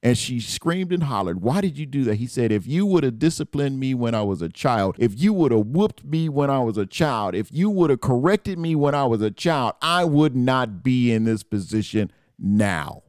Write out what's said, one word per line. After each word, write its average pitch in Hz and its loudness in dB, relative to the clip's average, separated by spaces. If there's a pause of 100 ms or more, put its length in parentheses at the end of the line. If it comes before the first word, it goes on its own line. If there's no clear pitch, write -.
And 120 4
she 123 -4
screamed 170 -4
and 175 0
hollered, 95 -4
"Why 135 0
did 180 -2
you 151 -8
do 135 -2
that?" 107 2
He 117 -2
said, 117 0
"If 104 0
you 170 0
would 180 4
have 120 0
disciplined 143 -2
me 131 -2
when 120 0
I 107 0
was 98 -2
a 85 -4
child, 101 0
if 113 0
you 202 4
would 165 2
have 107 2
whooped 175 -2
me 160 -2
when 143 0
I 135 2
was 113 -2
a 101 -2
child, 110 -2
if 101 -4
you 175 0
would 180 2
have 131 0
corrected 175 0
me 165 -2
when 143 2
I 143 0
was 113 0
a 107 0
child, 135 -2
I 170 0
would 151 2
not 127 0
be 123 2
in 110 2
this 110 0
position 104 -2 (280)
now." 98 0